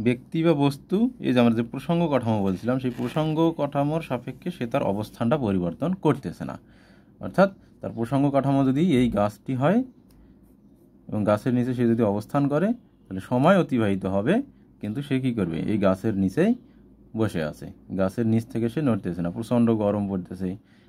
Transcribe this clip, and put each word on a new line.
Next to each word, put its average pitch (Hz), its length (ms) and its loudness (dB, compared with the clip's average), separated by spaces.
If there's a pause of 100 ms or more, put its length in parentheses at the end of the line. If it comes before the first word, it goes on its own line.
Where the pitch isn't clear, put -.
ব্যক্তি 123 400 -2
বা 170 60 6 (120)
বস্তু, 143 320 -2 (300)
এই 131 80 2
যে 123 80 6
আমরা 117 160 6
যে 117 140 0
প্রসঙ্গ 170 300 -2 (100)
কাঠামো 113 340 0
বলছিলাম, 110 360 -2
সেই 127 180 -2
প্রসঙ্গ 156 360 -2 (220)
কাঠামোর 147 500 -2
সাপেক্ষে 127 480 -8
সে 127 160 -6
তার 135 100 0 (100)
অবস্থানটা 117 440 -2 (100)
পরিবর্তন 92 440 -2 (140)
করতেছে 139 460 -2
না। - 60 -12 (640)
অর্থাৎ 180 280 2 (320)
তার 104 180 -8
প্রসঙ্গ 135 260 0 (100)
কাঠামো 139 340 2
যদি 135 140 2 (180)
এই 123 60 4 (120)
গাছটি 104 340 -2 (100)
হয় 185 160 4 (1300)
এবং 107 120 -4 (100)
গাছের 104 280 2
নিচে 123 200 0
সে 123 140 2
যদি 113 100 2 (100)
অবস্থান 104 300 -2 (100)
করে, 165 160 2 (360)
তাহলে 95 260 -8
সময় 143 320 6
অতিবাহিত 104 420 0 (100)
হবে, 113 200 2 (460)
কিন্তু 107 260 -6
সে 131 180 -2
কী 127 140 0
করবে? 82 200 -2 (140)
এই 107 140 0
গাছের 95 280 2 (100)
নিচেই 165 280 2 (680)
বসে 101 200 0 (100)
আছে, - 160 -14 (340)
গাছের 98 320 0
নিচ 113 200 2
থেকে 113 200 -2
সে 160 160 -4
নড়তেছে 95 360 -2
না। 87 120 -2
প্রচণ্ড 117 300 2 (160)
গরম 101 280 0
পড়তেছে, 92 380 -6 (400)